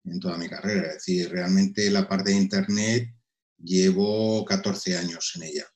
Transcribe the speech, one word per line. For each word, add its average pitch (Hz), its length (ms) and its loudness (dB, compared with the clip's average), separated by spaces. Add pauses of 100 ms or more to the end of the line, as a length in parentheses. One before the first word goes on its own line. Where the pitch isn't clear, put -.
en 87 160 -8
toda 90 180 -4
mi 85 120 -8
carrera. 92 400 -4
Es 78 60 -8
decir, 87 360 -2
realmente 95 580 2
la 98 200 2
parte 98 240 0
de 101 60 4
Internet 104 760 0 (460)
llevo 101 840 2
catorce 95 520 -2
años - 380 -6
en 82 80 -12
ella. 80 220 -8 (120)